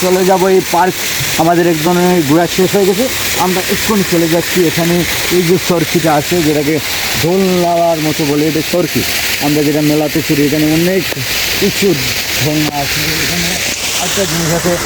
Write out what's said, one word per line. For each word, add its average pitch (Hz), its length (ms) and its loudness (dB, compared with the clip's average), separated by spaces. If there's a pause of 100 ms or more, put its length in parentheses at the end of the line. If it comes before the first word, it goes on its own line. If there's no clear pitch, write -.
চলে 185 260 2
যাব 190 120 4 (140)
এই 185 60 4 (120)
পার্ক। 180 220 2 (460)
আমাদের 170 300 4
এক 160 140 0
ধরনের 180 340 2 (100)
ঘোরা 165 160 4 (100)
শেষ 185 200 2
হয়ে 196 140 4
গেছে, 208 160 0 (400)
আমরা 185 160 0 (120)
এক্ষুনি 208 300 0 (100)
চলে 170 200 2
যাচ্ছি। 170 260 0 (100)
এখানে 170 260 0 (400)
এই 180 140 2
যে 185 80 4 (100)
চরকিটা 165 520 0
আছে, 151 160 -2 (120)
যেটাকে 151 280 0 (480)
দোল 180 180 2 (220)
নেওয়ার 170 420 2
মতো 156 240 -2
বলে, 147 220 2
এটা 147 200 -2
চরকি 165 300 0 (440)
আমরা 147 220 2
যেটা 151 220 0
মেলাতে 151 360 0
ফিরি। 143 220 0
এখানে 151 180 0 (120)
অনেক 175 260 0 (600)
উঁচু 196 240 0 (520)
ঝর্ণা 151 400 0
আছে। 143 180 -4 (240)
এখানে 170 260 -2 (560)
একটা 190 260 -2
জিনিস 165 260 -2
আছে 175 160 0 (120)